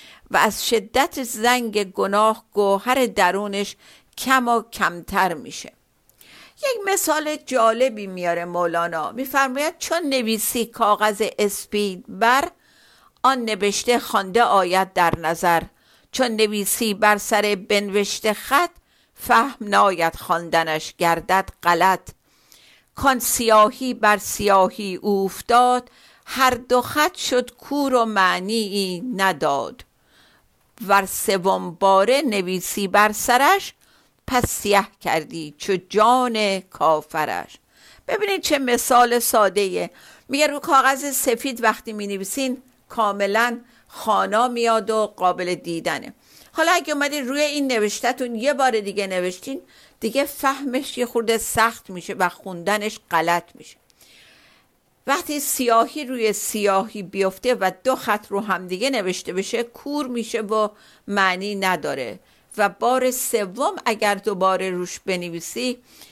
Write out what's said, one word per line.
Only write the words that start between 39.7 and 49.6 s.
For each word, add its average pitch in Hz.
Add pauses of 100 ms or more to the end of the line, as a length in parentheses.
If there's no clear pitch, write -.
میگه 285
رو 285
کاغذ 269
سفید 233
وقتی 220
می‌نویسین 208 (260)
کاملاً 214 (280)
خوانا 208
میاد 226
و 220 (100)
قابل 180
دیدنه. 165 (380)
حالا 330
اگه 320
اومدین 285
روی 285
این 285
نوشته‌تون 233
یه 254
بار 254
دیگه 202
نوشتین، 185 (400)